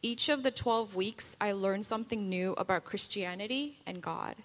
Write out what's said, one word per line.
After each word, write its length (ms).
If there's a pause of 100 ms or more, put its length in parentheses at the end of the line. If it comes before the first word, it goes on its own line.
Each 260
of 140
the 80
twelve 440
weeks, 460
I 120
learned 340
something 420
new 300
about 260
Christianity 1000
and 160
God. 320 (100)